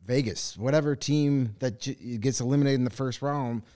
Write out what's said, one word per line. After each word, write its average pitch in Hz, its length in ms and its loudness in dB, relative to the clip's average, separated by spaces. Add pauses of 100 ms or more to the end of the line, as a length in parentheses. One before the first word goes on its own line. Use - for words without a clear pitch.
Vegas, 113 520 -2
whatever 143 380 2
team 143 640 2
that 127 200 -4
j-, 120 380 -8
gets 120 240 0
eliminated 139 380 4
in 127 40 2
the 123 80 0
first 131 300 -4
round 135 420 -2 (120)